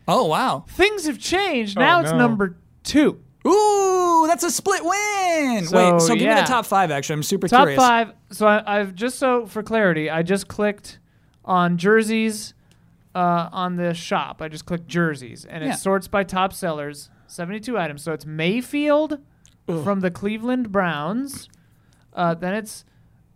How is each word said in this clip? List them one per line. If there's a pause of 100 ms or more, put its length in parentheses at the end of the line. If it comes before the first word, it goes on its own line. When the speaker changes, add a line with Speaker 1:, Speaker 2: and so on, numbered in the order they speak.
Speaker 1:
Oh,
wow.
Speaker 2:
Things
have
changed.
Speaker 3:
Oh,
Speaker 2:
Now
it's
Speaker 3:
no.
Speaker 2:
number (260)
two. (260)
Speaker 1:
Ooh,
that's
a
split
win.
Speaker 2:
So,
Speaker 1:
Wait,
so
give
me
Speaker 2:
yeah.
Speaker 1:
the
top
five,
actually.
I'm
super
Speaker 2:
Top
Speaker 1:
curious.
Speaker 2:
five. (180)
So
I,
I've
just,
so
for
clarity,
I
just
clicked (460)
on
jerseys, (640)
uh,
on
the
shop.
I
just
clicked
jerseys,
and
it
Speaker 1:
Yeah.
Speaker 2:
sorts
by
top
sellers, (200)
seventy-two
items.
So
it's
Mayfield (500)
Speaker 1:
Ugh.
Speaker 2:
from
the
Cleveland
Browns. (640)
Uh,
then
it's (500)